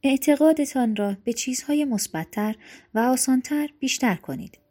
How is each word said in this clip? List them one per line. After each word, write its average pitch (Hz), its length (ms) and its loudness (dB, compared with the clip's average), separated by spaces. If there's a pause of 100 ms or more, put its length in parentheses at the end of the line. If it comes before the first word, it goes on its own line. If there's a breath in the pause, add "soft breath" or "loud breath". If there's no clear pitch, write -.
اعتقادتان 277 920 2
را 202 280 -2
به 233 100 -2
چیزهای 294 520 -2
مثبت‌تر 214 680 -4 (380 loud breath)
و 214 60 0
آسان‌تر 262 720 0 (100)
بیشتر 247 360 0
کنید - 420 -12 (140)